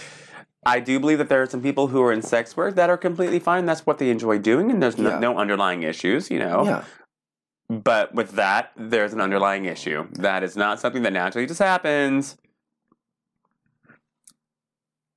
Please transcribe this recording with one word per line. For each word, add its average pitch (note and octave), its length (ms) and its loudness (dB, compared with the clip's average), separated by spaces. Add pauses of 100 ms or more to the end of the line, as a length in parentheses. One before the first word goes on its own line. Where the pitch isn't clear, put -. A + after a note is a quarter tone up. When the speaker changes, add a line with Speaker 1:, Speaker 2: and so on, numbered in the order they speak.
(640)
Speaker 1:
I B2 160 2
do C3 180 0
believe D3 200 2
that D3 100 -2
there C3+ 140 4
are C3 40 -2
some C3 140 -6
people C#3 280 0
who C3 140 2
are A#2+ 100 4
in A2+ 100 -2
sex - 340 -2
work F#3+ 200 -2
that F3 120 4
are F3+ 80 4
completely F3 440 0
fine. F3 260 0
That's D#3+ 180 -2
what D3+ 140 0
they C3+ 100 0
enjoy A2+ 300 2
doing, B2 320 2
and A3 120 2
there's A#2 140 2
no, - 140 2
Speaker 2:
Yeah. E2+ 80 -2
Speaker 1:
no A#2 180 0
underlying G2 460 0
issues, F#2 480 -2
you - 80 -2
know? G2 260 0
Speaker 2:
Yeah. E3+ 200 -2 (840)
Speaker 1:
But A2 460 0
with G2+ 180 -4
that, G2+ 420 0
there's A2 380 -2
an A2 80 -4
underlying G2 460 0
issue. D#2+ 460 -6
That F#2 300 -2
is F2+ 140 -6
not G#2 240 -2
something B2 220 -4
that G#2 100 0
naturally F#2+ 340 -2
just E3 140 -4
happens. D3 760 0 (2750)